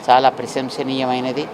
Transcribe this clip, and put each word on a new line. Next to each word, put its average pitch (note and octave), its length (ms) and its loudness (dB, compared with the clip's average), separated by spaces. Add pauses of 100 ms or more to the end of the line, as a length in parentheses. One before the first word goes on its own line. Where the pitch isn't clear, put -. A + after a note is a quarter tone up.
చాలా B2+ 200 8
ప్రశంసనీయమైనది. C3 1200 -4